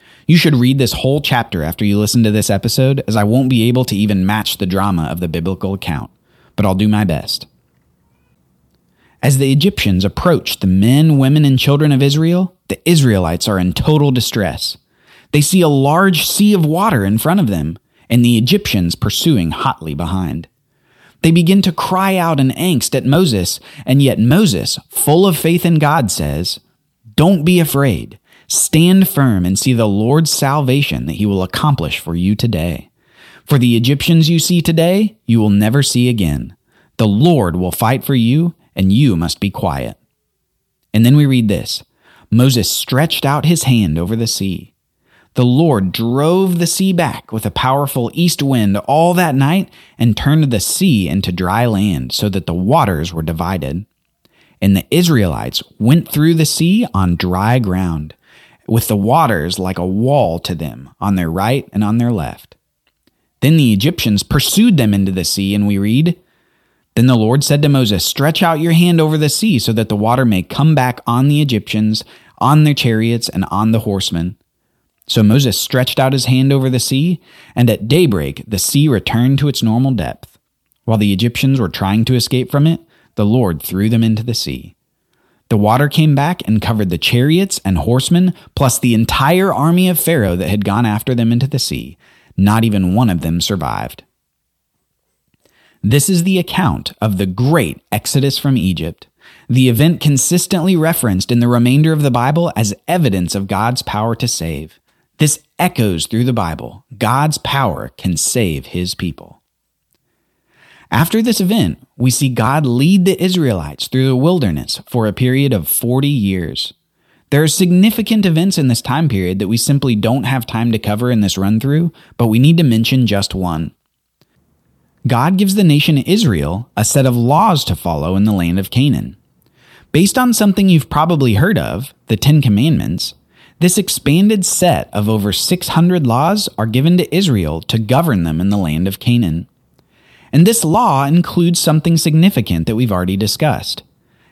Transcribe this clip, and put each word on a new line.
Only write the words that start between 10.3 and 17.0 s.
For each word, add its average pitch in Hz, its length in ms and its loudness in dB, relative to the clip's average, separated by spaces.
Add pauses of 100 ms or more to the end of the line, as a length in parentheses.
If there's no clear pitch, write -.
the 98 80 -2
men, 131 500 4
women, 139 260 4
and 135 160 2
children 147 320 2
of 135 100 2
Israel, 160 540 0 (140)
the - 100 -6 (100)
Israelites 107 600 2
are 98 100 0
in 90 140 0
total 147 380 0
distress. 107 640 -4 (560)
They 147 80 4
see 185 180 2
a 170 80 4
large 151 580 2
sea 208 280 2
of 175 120 2
water 160 380 0